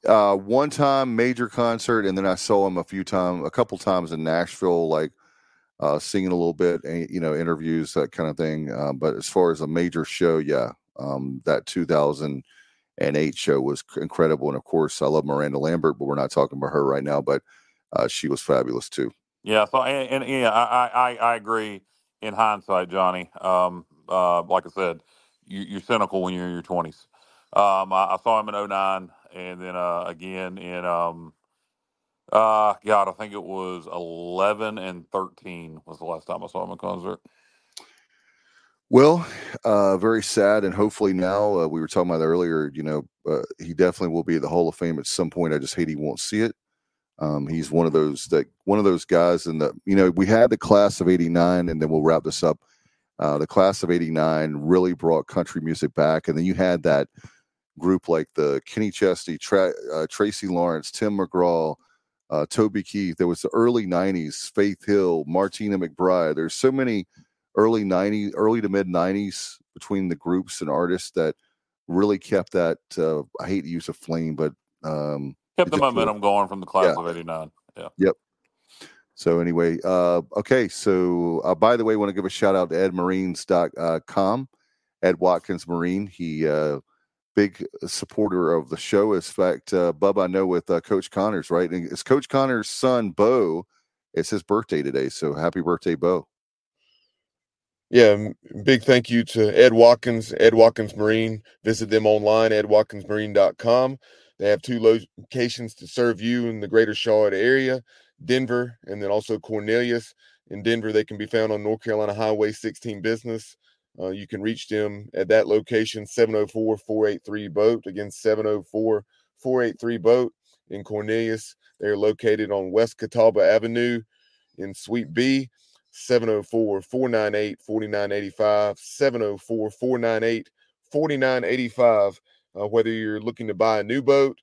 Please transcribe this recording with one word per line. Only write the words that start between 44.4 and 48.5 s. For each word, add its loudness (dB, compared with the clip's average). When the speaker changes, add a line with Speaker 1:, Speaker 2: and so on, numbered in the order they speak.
Speaker 1:
the -6
Hall 2
of -6
Fame -4
at -10
some -2
point. -2
I -2
just -8
hate -2
he -8
won't -6
see -4
it. -2
Um, -4
he's -6
one 2
of 0
those 0
that, 0